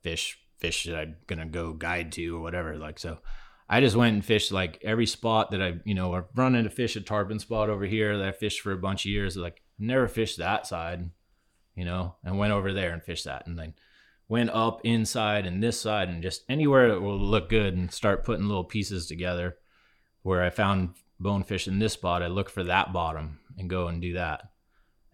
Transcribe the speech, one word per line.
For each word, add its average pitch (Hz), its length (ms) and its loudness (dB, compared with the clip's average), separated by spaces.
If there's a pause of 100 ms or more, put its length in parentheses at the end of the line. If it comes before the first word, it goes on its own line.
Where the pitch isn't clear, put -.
fish - 360 -6 (200)
fish - 260 -4
that 85 120 -6
I'm 80 200 -8 (100)
gonna 80 200 -6
go 82 260 -6
guide 82 400 -4
to 85 240 -6
or 82 40 -8
whatever. 82 360 -6
Like, 78 220 -12
so 80 200 -10 (500)
I 110 120 6
just 113 160 6
went 117 180 6
and 104 100 2
fished, 107 280 2
like, 92 300 -2
every 110 240 2
spot 110 460 0
that 95 100 0
I, 90 220 -2
you 101 100 0
know, 92 200 0
I've 90 120 -2 (100)
run 127 180 4
into 113 160 2
fish, 120 240 -2
a 107 60 -6
tarpon 104 380 -2
spot 107 320 0
over 101 140 -2
here 104 340 2
that 98 100 0
I 95 40 -2
fished 104 280 -4
for 101 120 -4
a 95 60 -2
bunch 95 280 -2
of 98 40 -2
years. 101 260 0
Like, 87 260 -8 (160)
never 123 300 2
fished 110 300 -2
that 90 280 -2
side, 85 440 -6 (640)
you 90 100 -6
know, 90 380 -4
and 92 160 -2
went 104 140 4
over 98 200 2
there 92 200 0
and 82 100 -8
fished - 220 -8
that, 67 220 -8
and 85 120 -6
then 80 160 -10 (540)
went 113 220 2
up 113 340 2
inside 110 600 2
and 90 160 -2
this 113 180 0
side 104 300 0
and 85 120 -4
just 92 260 -6
anywhere 135 420 6
that 95 100 2
will 101 180 0
look 98 300 2
good 104 260 4
and 90 180 0
start 101 320 2
putting 104 220 0
little 98 180 0
pieces 98 420 -4
together. 87 500 -4 (680)
Where 92 220 2
I 87 60 4
found 95 440 2 (240)
bonefish 98 480 -2
in 95 140 0
this 110 140 2
spot, 87 280 -2
I 87 60 -2
look 95 220 -2
for 98 140 -4
that 90 280 2
bottom 80 480 -4 (180)
and 92 120 -8
go 90 180 0
and 85 140 -4
do 87 120 -4
that. 85 360 -6 (640)